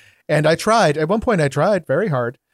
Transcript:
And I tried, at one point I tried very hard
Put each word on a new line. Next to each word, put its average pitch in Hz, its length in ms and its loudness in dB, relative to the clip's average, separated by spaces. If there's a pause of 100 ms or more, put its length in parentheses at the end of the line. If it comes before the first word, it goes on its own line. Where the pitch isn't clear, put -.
(300)
And 151 180 2
I 160 80 4
tried, 185 420 2
at 156 120 -2
one 220 120 0
point 202 200 0
I 139 80 0
tried 175 360 0
very 170 220 -2
hard 123 300 -4 (160)